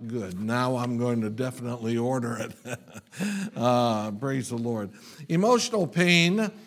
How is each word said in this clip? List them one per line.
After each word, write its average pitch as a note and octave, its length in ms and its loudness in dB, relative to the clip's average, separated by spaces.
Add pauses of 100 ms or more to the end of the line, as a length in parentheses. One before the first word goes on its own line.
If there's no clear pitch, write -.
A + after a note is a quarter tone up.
good. G2+ 320 -6
Now B2 380 0
I'm B2 220 -2
going A#2+ 240 2
to G#2+ 80 0
definitely A#2+ 680 -4
order A#2 380 0
it. - 420 -10
<laughs> - 20 -20 (760)
Uh, A#2 540 2
praise C3 400 -4
the A#2+ 80 -4
Lord. A2+ 320 -4 (400)
Emotional G#3 560 2
Pain F3 640 4 (160)